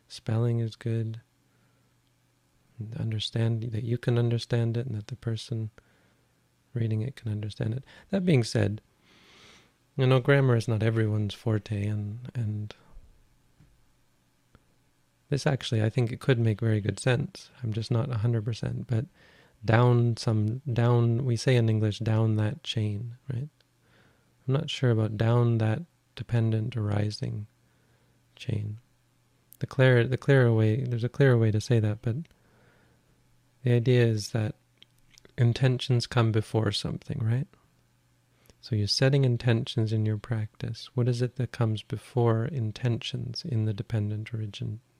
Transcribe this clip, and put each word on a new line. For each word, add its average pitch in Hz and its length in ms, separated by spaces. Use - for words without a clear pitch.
spelling 117 500
is 113 160
good. 113 460
Understand 113 760
that 107 120
you 120 140
can 120 200
understand 117 580
it 120 100
and 110 100
that 104 120
the 123 80
person 113 540
reading 110 280
it 127 120
can 113 160
understand 107 440
it. 135 100
That 196 140
being 147 180
said, 107 380
you 135 100
know, 131 120
grammar 135 380
is 110 100
not 107 160
everyone's 107 520
forte, 104 520
and, 107 480
and 107 400
this 143 180
actually, 123 360
I 110 80
think 117 200
it 113 100
could 131 180
make 113 220
very 110 200
good 98 180
sense. - 520
I'm 110 100
just 110 180
not 117 200
a 120 80
hundred 113 260
percent, 117 420
but 120 180
down 120 540
some, 110 460
down, 117 520
we 120 120
say 127 200
in 113 120
English, 107 300
"down 110 380
that 107 260
chain," 110 540
right? 127 180
I'm 131 80
not 139 160
sure 123 220
about 107 260
down 117 400
that 110 240
dependent 113 600
arising 104 720
chain. 104 420
The - 80
clear, 127 400
the 127 100
clearer 131 360
way, 110 320
there's 120 200
a 120 40
clearer 135 280
way 113 140
to 104 100
say 117 200
that, 107 220
but 117 140
the 123 80
idea 120 340
is 110 240
that 110 240
intentions 123 680
come 117 260
before 107 400
something, - 480
right? 117 280
So - 160
you're 104 100
setting 135 380
intentions 117 680
in 110 140
your 107 100
practice. 110 800
What 123 140
is 120 120
it 123 160
that 123 160
comes 110 300
before 113 640
intentions 120 1000
in 113 200
the 107 100
dependent 107 580
origin, 110 480